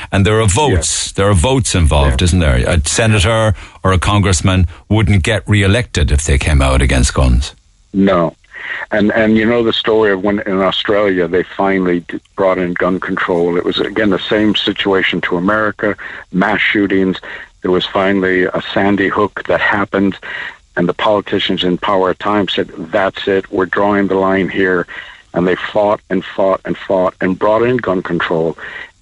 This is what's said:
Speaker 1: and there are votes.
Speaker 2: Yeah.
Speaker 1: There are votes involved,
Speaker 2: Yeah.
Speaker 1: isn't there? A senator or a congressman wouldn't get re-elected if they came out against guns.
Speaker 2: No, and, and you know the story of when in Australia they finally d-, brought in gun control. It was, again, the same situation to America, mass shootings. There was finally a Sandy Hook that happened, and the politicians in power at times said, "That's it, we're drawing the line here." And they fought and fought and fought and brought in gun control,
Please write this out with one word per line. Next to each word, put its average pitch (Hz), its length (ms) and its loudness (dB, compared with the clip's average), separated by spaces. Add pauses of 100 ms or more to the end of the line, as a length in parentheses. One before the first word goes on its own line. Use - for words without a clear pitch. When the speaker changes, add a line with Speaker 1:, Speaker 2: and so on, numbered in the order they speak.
(140)
Speaker 1:
and 98 120 4
there 107 140 4
are 113 80 2
votes. 117 600 0
Speaker 2:
Yeah. - 100 -10
Speaker 1:
There 98 120 2
are 104 40 4
votes 123 420 2
involved, 73 460 2
Speaker 2:
Yeah. - 40 4
Speaker 1:
isn't 85 140 2
there? 71 160 2 (100)
A - 220 2
senator 110 680 2 (300)
or 95 80 2
a 92 80 2
congressman 95 680 2 (220)
wouldn't 101 360 2
get 110 220 0
re-elected 101 640 2
if 71 140 0
they - 140 0
came 73 240 2
out 67 200 2
against 67 320 2
guns. 65 400 2 (400)
Speaker 2:
No, 95 400 2 (580)
and, 104 220 2
and 110 240 2
you 110 80 2
know 120 180 2
the 113 100 2
story 110 380 2
of 95 120 -2
when 104 180 0
in 95 180 -2
Australia 95 680 0
they 87 160 0
finally 92 580 0
d-, - 180 -12 (160)
brought 92 220 2
in 90 160 -2
gun 90 260 -2
control. 87 580 -2
It - 80 -2
was, 90 140 -2
again, 104 300 0
the 87 100 0
same 107 360 0
situation 95 680 -2
to 90 160 -4
America, 104 580 0 (360)
mass 98 300 0
shootings. 95 560 0 (440)
There 92 100 -2
was 87 140 0
finally 95 580 0
a 90 180 -4 (120)
Sandy 98 340 2
Hook 98 400 -2
that 85 140 0
happened, 101 560 0 (580)
and 87 120 0
the 87 60 -2
politicians 98 680 -2
in 90 140 0
power 95 320 0
at 87 100 -4
times 104 340 -2
said, 90 160 -4
"That's 95 580 -4
it, 98 240 -2
we're 92 140 0
drawing 101 420 0
the 95 80 0
line 95 340 0
here." 92 360 0 (500)
And 90 120 0
they 87 80 2
fought 104 440 0 (120)
and 92 120 -2
fought 95 400 -2
and 90 140 -6
fought 92 420 0
and 95 200 -2
brought 110 240 2
in 123 140 0
gun 92 260 -2
control, 82 520 -2 (460)